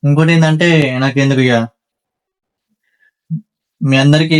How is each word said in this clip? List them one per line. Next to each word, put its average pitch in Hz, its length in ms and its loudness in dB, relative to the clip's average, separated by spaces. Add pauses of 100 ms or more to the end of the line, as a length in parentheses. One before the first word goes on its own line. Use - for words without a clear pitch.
ఇంకోటి 156 260 0
ఏంటంటే 156 640 0
నాకు 135 200 -4
ఎందుకు 135 200 0
ఇక 127 160 0 (2250)
మీ 135 160 0
అందరికీ 156 420 2